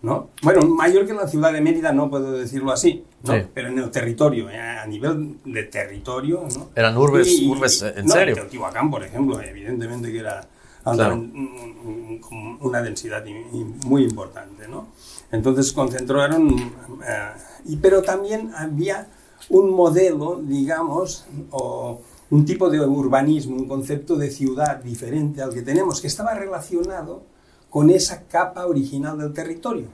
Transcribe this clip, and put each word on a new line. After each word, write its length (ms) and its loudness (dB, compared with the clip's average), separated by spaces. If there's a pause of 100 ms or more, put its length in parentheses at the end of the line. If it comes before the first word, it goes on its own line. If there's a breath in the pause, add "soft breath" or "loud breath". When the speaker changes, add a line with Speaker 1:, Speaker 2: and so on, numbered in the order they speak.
Speaker 1:
¿no? 280 -4 (140)
Bueno, 240 8
mayor 400 4
que 60 -4
la 140 -2
ciudad 240 4
de 100 0
Mérida, 300 2
no 200 2
puedo 220 -2
decirlo 380 -4
así, 320 2 (200)
¿no? 100 0
Speaker 2:
Sí. 60 4 (140)
Speaker 1:
Pero 160 -6
en 100 -4
el 100 -4
territorio, 600 0
eh, 80 -10
a 260 -10
nivel 580 -4
de 200 -6
territorio, 800 -6 (120)
¿no? 200 -12
Speaker 2:
Eran 200 2
urbes, 320 6
Speaker 1:
Y, 220 6
Speaker 2:
urbes, 320 2
eh, 160 -6
en 80 -2
Speaker 1:
no, 80 4
Speaker 2:
serio. 220 4
Speaker 1:
Teotihuacán, 560 -4
por 120 -6
ejemplo, 380 -2
evidentemente 720 -8
que 80 -6
era 280 -10 (360 soft breath)
Speaker 2:
Claro. 320 2
Speaker 1:
un, 60 -4 (600)
un, 460 -12
un, 320 -14
una 220 0
densidad 420 -8
in-, 260 -16
in-, 360 -10
muy 160 6
importante, 640 -6
¿no? 220 -14 (420 loud breath)
Entonces 420 2
concentraron, 840 2
eh, 680 -8 (360 loud breath)
y, 120 -6
pero 260 6
también 520 -4
había 520 -4 (420 loud breath)
un 220 6
modelo, 720 4
digamos, 840 -2 (240)
o 520 -6 (280 loud breath)
un 160 6
tipo 240 2
de 120 2
urbanismo, 720 2
un 120 -4
concepto 480 -2
de 140 -2
ciudad 540 -2
diferente 580 -4
al 100 -6
que 120 -8
tenemos, 380 -2
que 60 -6
estaba 280 -4
relacionado 880 -8 (480 soft breath)
con 180 4
esa 340 2
capa 440 -2
original 500 -2
del 160 -6
territorio 600 -8